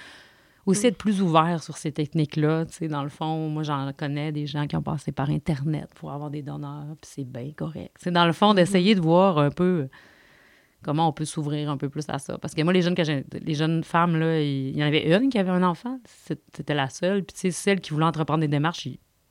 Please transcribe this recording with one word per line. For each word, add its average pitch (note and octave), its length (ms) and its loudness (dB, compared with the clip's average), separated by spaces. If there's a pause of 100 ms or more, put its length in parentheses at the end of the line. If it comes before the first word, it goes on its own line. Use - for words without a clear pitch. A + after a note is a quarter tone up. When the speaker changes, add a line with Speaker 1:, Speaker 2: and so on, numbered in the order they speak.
(640)
Speaker 1:
Aussi G3 220 2
Speaker 2:
Mm. - 20 8
Speaker 1:
être F#3+ 80 0
plus G3+ 240 0
ouvert E3 420 4
sur - 140 -14
ces D3+ 160 -6
techniques-là, D#3 720 0
tu - 80 -18
sais, E3 160 -6
dans D3 140 -4
le C#3+ 80 -6
fond, D#3+ 400 -4
moi, D3+ 120 -4
j'en C#3 320 -4
connais D3 380 -4
des D3+ 140 -4
gens D3 200 -4
qui C#3+ 80 -6
ont D#3 80 -2
passé C#3+ 300 -6
par C3+ 160 -4
Internet D3+ 680 -2
pour D3+ 160 -12
avoir D3 180 -8
des D3 100 -8
donneurs, D3 460 -10 (160)
puis - 120 -20
c'est C#3 160 -8
bien C3 240 -10
correct. D3+ 460 -10
C'est F3+ 100 -4
dans F3 140 4
le E3+ 80 4
fond G#3 200 4
Speaker 2:
Mm-hmm. G#3 40 4
Speaker 1:
d'essayer F#3+ 380 6
de F#3 80 0
voir F3 340 6
un D3 140 4
peu D3 400 0 (920)
comment D#3 260 0
on D3+ 40 0
peut D#3 140 -6
s'ouvrir D3 440 -4
un C#3+ 60 -4
peu C3+ 140 -4
plus D3 180 -8
à C#3 100 -4
ça. - 200 -8
Parce - 160 -10
que D#3 80 0
moi, E3+ 100 4
les F#3 80 6
jeunes F3 140 2
que E3+ 100 2
j'ai, D3 280 -2
les - 220 -4
jeunes D#3+ 300 0
femmes, E3+ 340 2
là, D#3+ 220 2
il, C#3 300 -2
il - 80 -4
y D3 40 2
en D3 40 2
avait D3 280 2
une B3 140 4
qui B3+ 100 0
avait F#3 120 0
un F3+ 120 2
enfant, A#3+ 440 -2
c'est-, - 340 -10 (160)
c'était - 180 -6
la C#3 140 0
seule, F#3+ 360 -2
puis - 100 -18
tu - 60 -16
sais, F#3+ 100 0
celle G3 320 0
qui - 80 -10
voulait D#3 160 2
entreprendre D#3 340 0
des D#3 80 0
démarches, D3+ 380 -2
il, - 120 -10 (320)